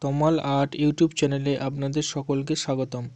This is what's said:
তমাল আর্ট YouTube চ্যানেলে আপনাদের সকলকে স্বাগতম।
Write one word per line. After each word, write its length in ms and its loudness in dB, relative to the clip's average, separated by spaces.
তমাল 340 2
আর্ট 240 2
YouTube 400 2
চ্যানেলে 460 0
আপনাদের 440 -2
সকলকে 420 -2
স্বাগতম। 480 -4